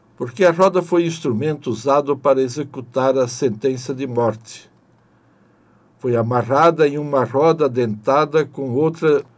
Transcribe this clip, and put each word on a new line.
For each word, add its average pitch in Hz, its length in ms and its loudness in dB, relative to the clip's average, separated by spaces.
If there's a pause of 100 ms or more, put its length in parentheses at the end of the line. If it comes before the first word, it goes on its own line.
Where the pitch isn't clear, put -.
(140)
porque 131 300 -2
a 170 80 6
roda 185 300 2
foi 170 240 0
instrumento 147 640 -4
usado 139 440 0
para 131 280 2
executar 131 760 -2
a 131 100 2
sentença 127 680 -4
de 131 120 -8
morte. 117 640 -4 (1300)
Foi 123 160 -2
amarrada 127 720 2
em 143 120 -2
uma 143 260 0
roda 147 460 2
dentada 135 760 0
com 131 300 -8
outra 156 500 0 (140)